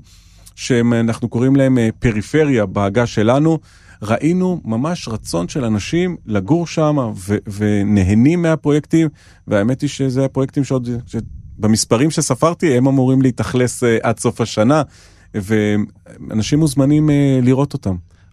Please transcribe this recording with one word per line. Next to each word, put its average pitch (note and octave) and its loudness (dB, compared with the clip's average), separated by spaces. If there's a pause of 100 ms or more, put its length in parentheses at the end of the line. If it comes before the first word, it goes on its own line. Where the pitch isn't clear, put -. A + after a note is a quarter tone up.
(560)
שהם, A#2+ 0
אנחנו A#2 -2
קוראים C3 2
להם, C3+ 4
אה, A2+ 2 (100)
פריפריה B2 0
בעגה G2 0
שלנו, C#3 2 (420)
ראינו F3 0
ממש C3+ -4
רצון E3 -6
של C3+ -4
אנשים D#3+ -2
לגור A2+ -2
שם D3+ 0
ו-, G2 -2 (100)
ונהנים G#2 2
מהפרויקטים, D#3 0 (400)
והאמת G#2+ 0
היא D3 -2
שזה C3+ -2
הפרויקטים C3+ -2
שעוד, B2+ -4 (160)
ש-, - -10 (420)
במספרים A2+ 2
שספרתי, D3+ 0
הם B2+ 2
אמורים C3+ 2
להתאכלס, B2 -2
אה, A#2 4
עד A#2 -2
סוף - -2
השנה, A#2+ 2 (520)
ואנשים G#2+ -2
מוזמנים, D3+ 2
אה, C#3+ 2
לראות C3 2
אותם. F#2+ -4 (380)